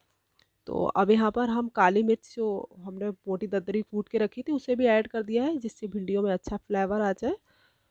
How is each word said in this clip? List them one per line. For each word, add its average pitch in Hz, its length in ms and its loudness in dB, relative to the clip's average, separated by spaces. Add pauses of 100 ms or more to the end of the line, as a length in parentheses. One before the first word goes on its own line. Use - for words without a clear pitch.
(680)
तो - 180 -2
अब 196 260 2
यहाँ 220 200 4
पर 240 180 0
हम 233 200 -2
काली 202 340 4
मिर्च 220 320 -2
जो 214 340 -4 (100)
हमने 190 300 -8
मोटी 196 380 -6
ददरी 190 340 -2
कूट 208 280 -6
के 233 80 0
रखी 214 240 -2
थी, 320 100 -6
उसे 254 240 0
भी 254 100 2
ऐड 220 220 4
कर 233 160 -6
दिया 226 200 0
है, 311 140 0
जिससे 220 300 -8
भिंडियों 196 340 -2
में 202 120 2
अच्छा 190 240 -4
फ्लेवर 202 440 -2
आ 196 120 2
जाए। 269 220 -4 (560)